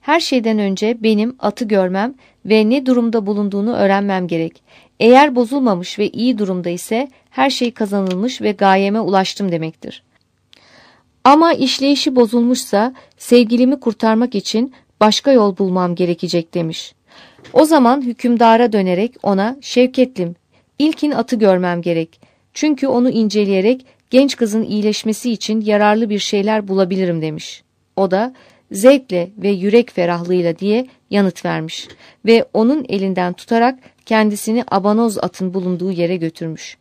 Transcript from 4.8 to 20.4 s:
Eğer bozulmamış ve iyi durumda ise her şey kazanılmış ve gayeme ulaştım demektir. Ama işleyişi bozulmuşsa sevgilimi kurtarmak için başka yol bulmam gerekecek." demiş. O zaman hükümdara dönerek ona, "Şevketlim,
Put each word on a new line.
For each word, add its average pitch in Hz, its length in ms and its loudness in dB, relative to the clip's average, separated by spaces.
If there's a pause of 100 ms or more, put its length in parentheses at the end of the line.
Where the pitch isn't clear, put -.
Eğer 254 360 6
bozulmamış 233 640 -2
ve 208 100 -2
iyi 233 300 -2
durumda 185 320 -4
ise 226 380 -6 (220)
her 269 200 0
şey 247 200 -4
kazanılmış 202 720 -4
ve 214 100 2
gayeme 196 480 2
ulaştım 190 520 -2
demektir. 160 500 -8 (1200)
Ama 311 280 6
işleyişi 269 640 0
bozulmuşsa 240 760 0 (240)
sevgilimi 247 640 2
kurtarmak 226 540 -2
için 220 380 -4 (280)
başka 214 320 4
yol 208 260 4
bulmam 180 360 0
gerekecek." 170 600 -4
demiş. 165 400 -8 (580)
O 302 120 6
zaman 285 380 2
hükümdara 233 680 2
dönerek 196 500 0
ona, 202 380 -2
"Şevketlim, 254 760 -2 (420)